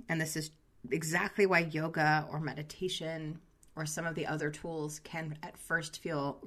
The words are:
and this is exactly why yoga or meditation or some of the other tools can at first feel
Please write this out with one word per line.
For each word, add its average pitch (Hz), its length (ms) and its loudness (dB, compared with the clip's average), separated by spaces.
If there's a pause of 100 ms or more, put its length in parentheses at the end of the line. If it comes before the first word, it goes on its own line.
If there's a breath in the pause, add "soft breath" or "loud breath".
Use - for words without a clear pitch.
and 165 120 2
this 151 160 0
is 151 140 -4 (400)
exactly 170 560 2
why 180 140 8
yoga 156 680 4
or 151 80 -2
meditation 160 1000 -4 (340)
or 160 120 -4
some 165 200 -2
of 160 80 -2
the 160 120 -2
other 151 240 0
tools 151 500 -6
can 160 420 -6
at - 160 -10
first - 420 -2
feel 143 460 -2